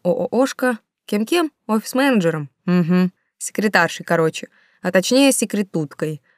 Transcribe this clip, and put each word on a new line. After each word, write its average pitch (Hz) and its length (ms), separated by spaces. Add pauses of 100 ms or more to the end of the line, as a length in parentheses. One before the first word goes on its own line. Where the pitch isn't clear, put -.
О 175 240
О - 60
О-шка. 247 480 (260)
Кем-кем? 285 460 (160)
Офис-менеджером. 214 840 (160)
Мгм. 180 480 (240)
Секретаршей, 190 680
короче. 165 440 (320)
А 185 100
точнее, 254 400
секретуткой. 165 880 (160)